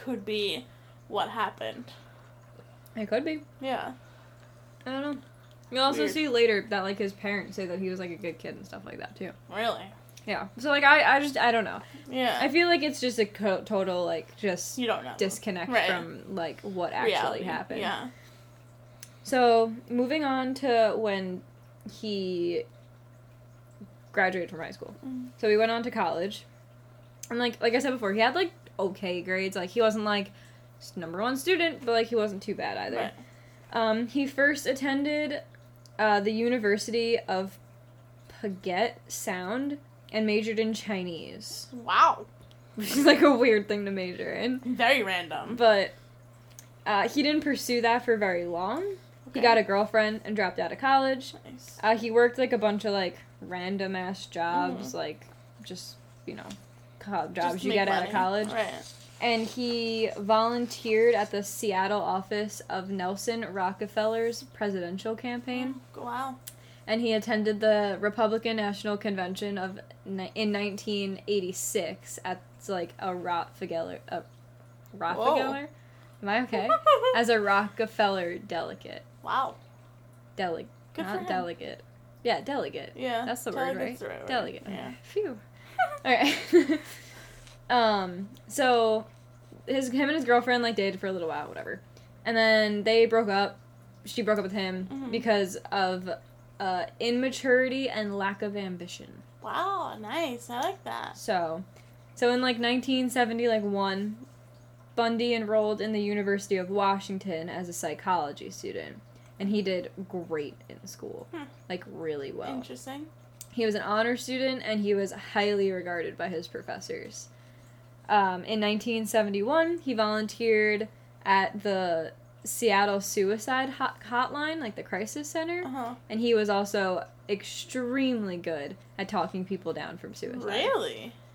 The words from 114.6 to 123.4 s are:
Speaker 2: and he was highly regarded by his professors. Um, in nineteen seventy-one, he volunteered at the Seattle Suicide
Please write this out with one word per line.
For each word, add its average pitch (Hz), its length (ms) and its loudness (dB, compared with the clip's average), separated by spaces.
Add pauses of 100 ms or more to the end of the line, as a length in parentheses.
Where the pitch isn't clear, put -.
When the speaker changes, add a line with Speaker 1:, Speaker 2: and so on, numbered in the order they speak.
Speaker 2:
and 214 180 -2
he 202 120 2
was 196 180 0
highly 202 600 0
regarded 175 440 -4
by 170 140 -4
his 175 180 -6
professors. - 840 -10 (800)
Um, 190 380 4
in 220 140 -2
nineteen 214 480 0
seventy-one, 233 720 2
he 262 160 -2
volunteered 214 920 2 (380)
at 196 380 2
the 180 480 0 (320)
Seattle 202 580 2
Suicide 220 680 0